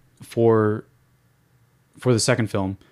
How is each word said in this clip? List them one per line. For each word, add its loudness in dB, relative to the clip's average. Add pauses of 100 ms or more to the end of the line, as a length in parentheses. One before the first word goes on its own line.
(220)
for, 0 (1120)
for 0
the 2
second -2
film. -4 (160)